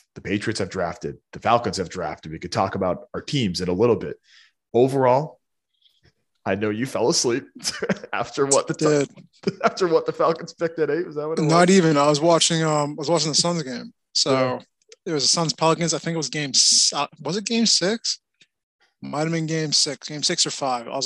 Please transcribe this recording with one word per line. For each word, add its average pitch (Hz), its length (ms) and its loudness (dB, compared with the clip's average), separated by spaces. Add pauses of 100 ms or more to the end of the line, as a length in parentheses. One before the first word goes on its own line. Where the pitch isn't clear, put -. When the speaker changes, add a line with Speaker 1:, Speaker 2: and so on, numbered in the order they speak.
(140)
Speaker 1:
the - 80 -16
Patriots 104 380 -4
have 92 100 -4
drafted, 85 480 -6 (160)
the - 60 -14
Falcons 107 380 0
have 87 120 -4
drafted. 78 420 -10
We 80 60 -12
could 90 140 -12
talk 98 240 -2
about 92 400 -4
our 90 80 -6
teams 98 380 -2
in 87 80 -6
a 90 40 0
little 110 220 4
bit. 85 220 -8 (580)
Overall, 135 640 2 (1040)
I 98 120 -2
know 104 160 -2
you 113 160 -4
fell 113 220 0
asleep 139 360 0 (340)
<laughs> - 340 -4
after 120 340 -2
what 139 200 2
the 160 60 -4
Speaker 2:
Did. 151 360 2 (500)
Speaker 1:
<laughs> - 40 -14
after - 240 0
what 160 200 2
the 160 40 -4
Falcons 165 420 -2
picked 165 260 -4
at 147 100 0
eight. 165 160 -2
Was 160 100 -12
that 147 120 -6
what 160 100 -4
it 175 60 0
Speaker 2:
Not 165 260 6
Speaker 1:
was? 196 80 8
Speaker 2:
even. 160 200 6
I 143 120 6
was 147 100 4
watching, 165 440 4
um, 151 280 2
I 147 60 -10
was 151 140 -4
watching 160 180 0
the 135 60 -2
Suns 170 280 0
game. 123 300 -10 (220)
So - 180 0
Speaker 1:
Yeah. 127 260 0 (460)
Speaker 2:
it 175 80 -4
was 139 100 -2
the - 60 2
Suns 160 240 0
Pelicans. 160 400 0
I 143 60 -2
think 170 160 -6
it - 20 -2
was 143 120 -4
game 147 200 -6
s-, - 460 2
uh, 147 100 -2 (160)
was 156 160 -4
it 208 80 -6
game 226 220 0
six? - 520 0 (840)
Might 139 180 -4
have 165 100 -2
been 165 140 -2
game 156 260 -2
six, - 380 -2
game 147 140 -10
six 170 220 0
or 156 60 -6
five. 127 360 -4
All 139 180 -6